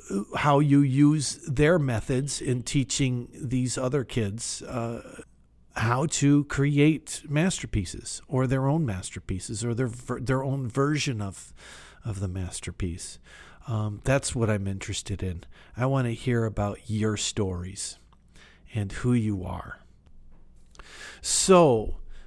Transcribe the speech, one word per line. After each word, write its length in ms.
how 200
you 220
use 560
their 320
methods 600
in 240
teaching 680
these 460
other 240
kids, 600
uh, 600
how 300
to 400
create 840
masterpieces 1000
or 220
their 180
own 180
masterpieces 800
or 80
their 140
ver-, 320
their 240
own 240
version 560
of, 320
of 140
the 80
masterpiece. 960
Um, 340
that's 320
what 160
I'm 160
interested 560
in. 220
I 100
want 220
to 40
hear 320
about 460
your 260
stories 840
and 160
who 220
you 320
are. 340
So 800